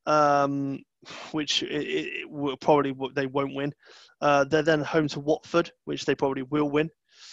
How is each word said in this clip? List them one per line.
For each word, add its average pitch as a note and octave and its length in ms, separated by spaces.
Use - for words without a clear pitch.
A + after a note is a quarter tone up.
um, C#3+ 760
which D3+ 300
it, - 80
it, D3+ 360
it E3+ 100
will C#3+ 260
probably C#3+ 360
w-, C3 220
they C#3 120
won't C#3 280
win. C#3 180
Uh, C#3+ 240
they're D3+ 180
then D#3 180
home D3+ 280
to D3 120
Watford, D#3 500
which C#3+ 200
they C#3+ 100
probably C3+ 280
will D3 280
win. D#3 200